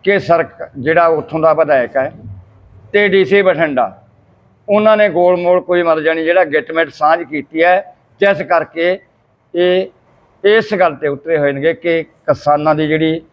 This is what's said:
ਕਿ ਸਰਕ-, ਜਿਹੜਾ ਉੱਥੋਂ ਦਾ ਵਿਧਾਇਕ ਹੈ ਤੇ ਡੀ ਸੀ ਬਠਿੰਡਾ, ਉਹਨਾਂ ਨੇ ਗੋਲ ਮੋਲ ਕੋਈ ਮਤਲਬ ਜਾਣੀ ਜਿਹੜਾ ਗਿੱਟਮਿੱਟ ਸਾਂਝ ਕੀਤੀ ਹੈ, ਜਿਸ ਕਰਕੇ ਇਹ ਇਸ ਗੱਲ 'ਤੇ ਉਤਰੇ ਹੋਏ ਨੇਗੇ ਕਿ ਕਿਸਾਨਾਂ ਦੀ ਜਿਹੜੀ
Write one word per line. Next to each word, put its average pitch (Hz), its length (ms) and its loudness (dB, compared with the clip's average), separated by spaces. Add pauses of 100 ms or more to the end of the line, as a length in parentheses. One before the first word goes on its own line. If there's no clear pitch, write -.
ਕਿ 196 160 0
ਸਰਕ-, 160 480 -2 (100)
ਜਿਹੜਾ 160 300 2
ਉੱਥੋਂ 160 320 -2
ਦਾ 156 140 2
ਵਿਧਾਇਕ 143 440 0
ਹੈ 139 140 -4 (800)
ਤੇ 208 140 2
ਡੀ 190 180 2
ਸੀ 202 160 2
ਬਠਿੰਡਾ, 147 640 -2 (680)
ਉਹਨਾਂ 214 280 4
ਨੇ 208 120 2
ਗੋਲ 175 280 2
ਮੋਲ 180 240 0
ਕੋਈ 175 220 -2
ਮਤਲਬ 160 200 0
ਜਾਣੀ 160 200 -2
ਜਿਹੜਾ 175 200 2
ਗਿੱਟਮਿੱਟ 156 460 -2
ਸਾਂਝ 160 340 -2
ਕੀਤੀ 151 400 -6
ਹੈ, 180 320 0 (240)
ਜਿਸ 202 220 0
ਕਰਕੇ 170 580 -2 (560)
ਇਹ 180 320 0 (560)
ਇਸ 214 300 2
ਗੱਲ 175 200 0
'ਤੇ 147 140 -6
ਉਤਰੇ 151 300 -4
ਹੋਏ 143 140 0
ਨੇਗੇ 143 220 -2
ਕਿ 165 300 -2
ਕਿਸਾਨਾਂ 147 720 0
ਦੀ 156 120 -2
ਜਿਹੜੀ 160 340 0 (120)